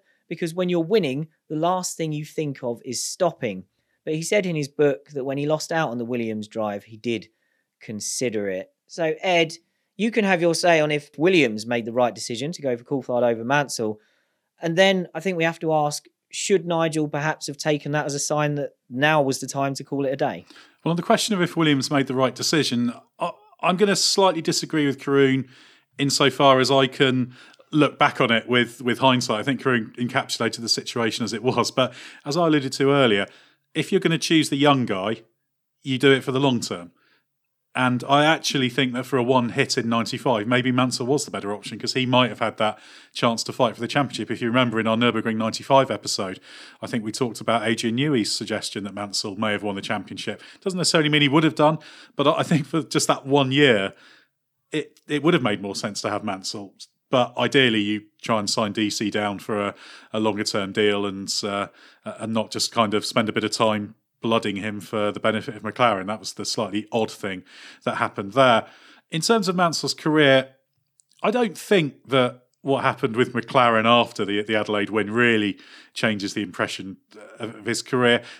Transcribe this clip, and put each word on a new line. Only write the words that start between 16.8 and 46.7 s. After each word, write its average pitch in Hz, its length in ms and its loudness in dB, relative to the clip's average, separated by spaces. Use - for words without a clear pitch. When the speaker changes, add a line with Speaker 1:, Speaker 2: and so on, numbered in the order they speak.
Speaker 1:
perhaps 151 380 -4
have 147 120 -10
taken 147 340 -2
that 147 140 -2
as 139 80 -4
a 143 40 -4
sign 147 360 0
that 143 160 -4
now 147 320 2
was 135 180 0
the 131 80 -10
time 139 280 -4
to 135 100 -12
call 139 220 -4
it 131 60 -2
a 139 40 -6
day? 113 300 -4
Speaker 2:
Well, 156 80 -2
on 175 60 0
the 170 60 -4
question 214 320 2
of 180 80 0
if - 140 -2
Williams 151 340 2
made 139 160 2
the 127 80 -6
right 127 200 2
decision, 120 600 0
I, 170 120 -4
I'm 180 160 0
gonna 196 200 4
slightly 190 440 2
disagree 156 460 -2
with 135 120 -2
Karun 135 480 4
insofar 139 600 6
as 131 120 2
I 135 160 6
can 127 480 0
look 147 280 2
back 143 220 4
on 123 100 2
it 113 180 0
with, 120 340 0
with 120 160 0
hindsight. 127 420 2
I - 20 -6
think 131 200 -4
Karun 120 340 0
encapsulated 120 640 -4
the 113 80 -10
situation 113 560 -4
as 104 80 -6
it 110 100 -6
was. 117 280 0
But 131 240 0
as 147 120 -4
I 170 100 2
alluded 143 260 0
to 139 180 0
earlier, 117 360 4
if - 160 -4
you're 190 100 2
gonna 165 180 0
choose 156 320 2
the 143 60 -4
young 139 300 4
guy, 104 360 -4
you 131 160 -4
do 135 140 6
it 127 120 2
for 139 80 -6
the 131 80 0
long 127 200 2
term. 87 320 -10
And 123 320 0
I 147 200 4
actually 147 420 0
think 127 240 -2
that 123 140 -6
for 139 100 -2
a 123 60 2
one 120 260 2
hit 127 300 -2
in 117 100 -2
ninety-five, 117 580 -2
maybe 123 240 2
Mansell 127 360 0
was 139 180 0
the - 60 -16
better 101 240 -6
option 104 240 -12
'cause 113 160 -6
he 131 100 0
might 123 240 4
have - 120 -8
had 113 180 -4
that 107 200 0
chance 117 300 0
to 117 100 -10
fight 113 200 0
for 107 60 -12
the 117 80 -6
championship. - 420 -2
If 113 120 -6
you 120 60 0
remember 117 300 2
in 110 80 0
our 113 80 2
Nürburgring 113 420 0
ninety-five 120 540 2
episode, 101 480 -6